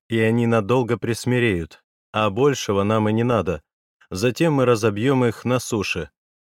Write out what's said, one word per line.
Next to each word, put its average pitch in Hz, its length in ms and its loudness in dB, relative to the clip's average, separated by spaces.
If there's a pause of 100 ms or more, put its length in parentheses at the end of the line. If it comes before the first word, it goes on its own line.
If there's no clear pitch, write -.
и 113 100 0
они 117 260 2
надолго 117 520 2
присмиреют. 113 880 -2 (280)
А 107 180 0
большего 110 540 0
нам 107 240 2
и 107 60 0
не 113 100 0
надо. 92 380 -2 (480)
Затем 123 440 -2
мы 135 120 0
разобьем 117 580 0
их 117 220 -2
на 123 140 0
суше. 92 500 -4 (400)